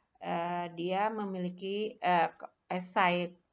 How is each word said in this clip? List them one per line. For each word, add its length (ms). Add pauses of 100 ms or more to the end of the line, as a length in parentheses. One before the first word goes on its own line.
(180)
eh, 560
dia 400
memiliki, 880
eh, 320 (320)
esai 640 (240)